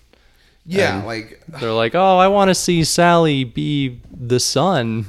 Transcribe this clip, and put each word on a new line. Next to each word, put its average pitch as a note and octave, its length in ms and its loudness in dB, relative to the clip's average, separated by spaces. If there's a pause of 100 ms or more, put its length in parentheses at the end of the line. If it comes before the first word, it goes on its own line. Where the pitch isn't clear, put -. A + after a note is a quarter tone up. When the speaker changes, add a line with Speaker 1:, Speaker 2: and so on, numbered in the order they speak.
(640)
Speaker 1:
Yeah, E3 320 -2
Speaker 2:
And G2+ 80 -8
Speaker 1:
like, A2+ 360 -12 (180)
Speaker 2:
they're A#2 140 -4
like, A2+ 220 0
"Oh, F#3 220 4
I F#3 120 4
wanna G3 260 2
see E3+ 280 0
Sally E3 600 2
be C#3 580 -6 (100)
the B2 280 -2
sun," A#2+ 680 -2